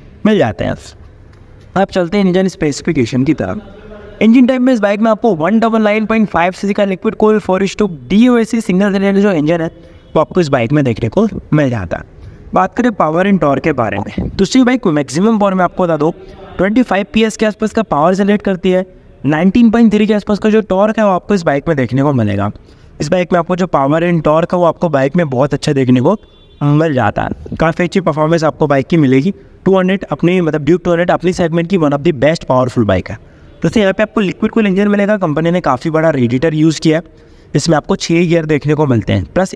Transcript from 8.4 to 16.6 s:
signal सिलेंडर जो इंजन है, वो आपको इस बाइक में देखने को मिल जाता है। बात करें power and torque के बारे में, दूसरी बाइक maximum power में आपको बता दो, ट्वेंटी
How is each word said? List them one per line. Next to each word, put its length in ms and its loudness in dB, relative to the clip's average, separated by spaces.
signal 320 0
सिलेंडर 280 0
जो 100 2
इंजन 300 0
है, 60 -4
वो 60 4
आपको 200 0
इस 60 0
बाइक 240 0
में 120 2
देखने 260 -2
को 180 2
मिल 160 2
जाता 280 -6
है। 140 -16
बात 220 0
करें 160 0
power 360 0
and 140 2
torque 220 0
के 100 0
बारे 240 -2
में, 380 -6
दूसरी 280 2
बाइक 240 0
maximum 520 0
power 140 0
में 100 0
आपको 200 -2
बता 140 0
दो, 160 0
ट्वेंटी 260 2